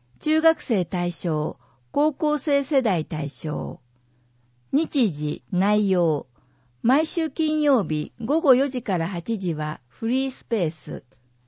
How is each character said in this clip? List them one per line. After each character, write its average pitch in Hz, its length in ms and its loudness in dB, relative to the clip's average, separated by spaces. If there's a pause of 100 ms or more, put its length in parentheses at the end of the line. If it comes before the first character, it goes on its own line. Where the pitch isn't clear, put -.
(200)
中 311 200 2
学 320 220 4
生 208 240 0
対 180 260 -2
象、 156 460 -2 (340)
高 294 220 2
校 302 240 0
生 277 260 0
世 269 180 2
代 180 240 0
対 151 220 -6
象。 151 540 -8 (920)
日 269 400 0
時、 147 400 -4
内 202 380 2
容。 170 380 2 (560)
毎 277 220 2
週 320 260 -4
金 311 300 0
曜 277 220 2
日 151 380 -4
午 254 200 0
後 277 140 8
四 262 140 0
時 254 120 -6
か 196 160 -2
ら 165 100 -2
八 196 320 -4
時 180 140 -2
は 151 340 -6
フ - 200 -8
リ 262 200 0
ー 262 40 -6
ス - 140 -20
ペ 202 220 0
ー 156 40 -2
ス。 - 320 -12 (440)